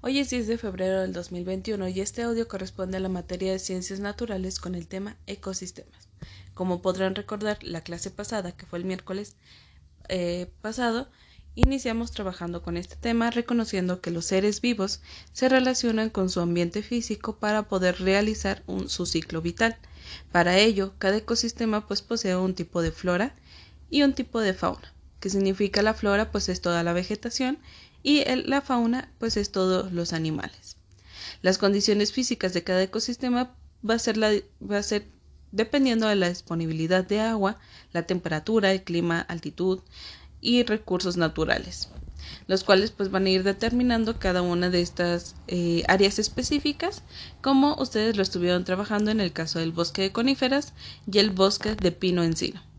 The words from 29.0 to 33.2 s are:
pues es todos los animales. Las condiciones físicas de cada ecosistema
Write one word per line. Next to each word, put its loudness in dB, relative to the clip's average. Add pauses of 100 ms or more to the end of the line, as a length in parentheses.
pues -2
es -2
todos 2
los -2
animales. -4 (680)
Las 4
condiciones 4
físicas -2
de 0
cada 2
ecosistema -2 (320)